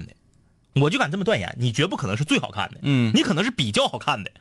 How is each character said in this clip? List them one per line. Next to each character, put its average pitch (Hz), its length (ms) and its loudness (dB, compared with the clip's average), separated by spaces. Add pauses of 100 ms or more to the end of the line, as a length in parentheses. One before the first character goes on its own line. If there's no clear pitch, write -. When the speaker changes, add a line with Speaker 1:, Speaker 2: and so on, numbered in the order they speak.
Speaker 1:
的。 - 60 -20 (600)
我 139 140 4
就 233 100 0
敢 180 120 0
这 190 80 -4
么 190 60 -4
断 202 140 2
言， - 200 -8
你 120 120 0
绝 143 160 2
不 294 100 -4
可 127 100 -6
能 98 100 -2
是 147 80 0
最 262 140 2
好 104 120 -6
看 95 200 -6
的， - 120 -18
Speaker 2:
嗯。 123 320 2
Speaker 1:
你 302 80 6
可 214 120 2
能 175 100 0
是 254 60 -2
比 127 200 -2
较 254 160 2
好 123 120 -4
看 117 260 -2
的。 - 60 -12 (100)